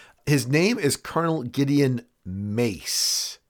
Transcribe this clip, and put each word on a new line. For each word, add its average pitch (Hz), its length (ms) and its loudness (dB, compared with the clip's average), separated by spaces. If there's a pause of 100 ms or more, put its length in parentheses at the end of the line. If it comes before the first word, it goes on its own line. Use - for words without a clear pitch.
(260)
His 135 200 2
name 175 320 2
is 147 180 0
Colonel 160 460 -2
Gideon 135 600 0 (200)
Mace. 101 1120 -4 (120)